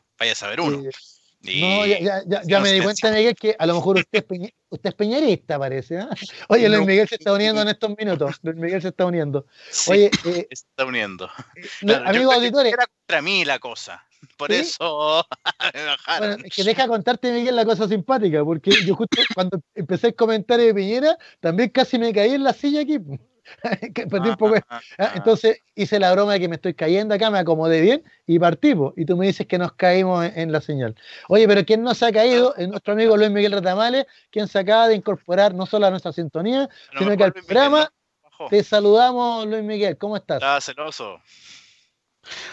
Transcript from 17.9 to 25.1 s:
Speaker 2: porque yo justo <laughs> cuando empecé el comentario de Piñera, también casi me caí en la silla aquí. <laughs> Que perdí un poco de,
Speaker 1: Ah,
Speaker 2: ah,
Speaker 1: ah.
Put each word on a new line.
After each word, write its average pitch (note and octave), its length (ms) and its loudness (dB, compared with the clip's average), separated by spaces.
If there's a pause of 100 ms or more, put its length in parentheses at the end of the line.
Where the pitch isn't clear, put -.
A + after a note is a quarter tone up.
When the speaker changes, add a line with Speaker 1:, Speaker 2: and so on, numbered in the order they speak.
Speaker 2:
porque E3 280 -2 (120)
yo F3 120 0
justo - 200 -4
<laughs> - 200 -2
cuando F#3 260 -4 (140)
empecé F#3 320 -2
el A3+ 80 0
comentario A#3 500 2
de A3+ 80 6
Piñera, A#3 440 0 (220)
también F3 300 0
casi B3+ 300 0
me A#3 140 0
caí G#3 200 2
en C#4 100 -2
la B3+ 100 2
silla C#4+ 280 -2
aquí. D4 160 -2 (500)
<laughs> A3+ 480 -8
Que - 120 -8
perdí G3 200 -2
un A3+ 80 0
poco G#3+ 200 2
de, G3 120 0
Speaker 1:
Ah, A#2+ 140 -14
Speaker 2:
ah, - 0 - (180)
Speaker 1:
ah. G3+ 160 -2